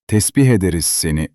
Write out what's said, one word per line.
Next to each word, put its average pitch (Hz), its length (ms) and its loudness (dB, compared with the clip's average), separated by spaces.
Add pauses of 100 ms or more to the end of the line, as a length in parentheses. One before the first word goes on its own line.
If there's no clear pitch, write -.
"Tesbih 107 400 0
ederiz 90 400 0
seni 78 480 -4